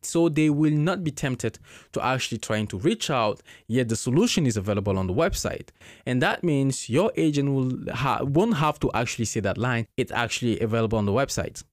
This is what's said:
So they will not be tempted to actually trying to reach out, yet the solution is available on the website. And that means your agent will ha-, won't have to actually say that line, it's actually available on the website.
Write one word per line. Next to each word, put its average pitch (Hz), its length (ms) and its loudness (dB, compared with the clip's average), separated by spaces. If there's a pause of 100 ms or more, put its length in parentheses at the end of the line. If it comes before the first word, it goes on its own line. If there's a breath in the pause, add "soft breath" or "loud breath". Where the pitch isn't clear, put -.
So 170 280 2
they 156 200 4
will 151 220 4
not 170 320 0
be 156 80 -4
tempted 123 480 -4 (320 loud breath)
to - 100 -4
actually 123 360 -2
trying 107 300 -2
to 101 100 -8
reach 180 320 -2
out, 107 320 0 (260 loud breath)
yet 120 220 0
the 113 80 0
solution 170 480 2
is 113 100 2
available 101 420 0
on 92 100 0
the 90 60 -2
website. - 580 -2 (340 loud breath)
And 127 160 0
that 196 200 0
means 139 480 0
your 160 280 2
agent 143 360 2
will 127 400 -2
ha-, 123 300 0
won't 170 320 2
have 151 240 0
to 139 140 0
actually 117 320 -2
say 107 160 -4
that 95 160 0
line, 117 300 -2 (100)
it's 120 160 -2
actually 117 480 -2
available 113 360 0
on 104 80 0
the 101 60 0
website. - 600 -4